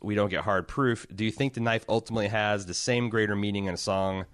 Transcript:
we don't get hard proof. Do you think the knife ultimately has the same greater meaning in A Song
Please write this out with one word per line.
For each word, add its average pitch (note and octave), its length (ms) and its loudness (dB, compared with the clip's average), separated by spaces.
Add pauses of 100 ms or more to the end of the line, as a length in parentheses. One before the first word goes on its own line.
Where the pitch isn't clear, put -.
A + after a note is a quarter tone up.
we G#2 100 -2
don't G2+ 160 2
get F2+ 140 0
hard F#2+ 240 2
proof. B2+ 480 0
Do G#2+ 100 0
you A2 60 0
think C#3 240 -2
the A#2 40 -4
knife A2+ 300 0
ultimately A2+ 380 0
has G#2 400 0
the F2 80 -6
same A#2+ 340 0
greater G#2+ 260 2
meaning G2+ 300 0
in F#2 80 -2
A E2+ 40 -6
Song F#2+ 560 0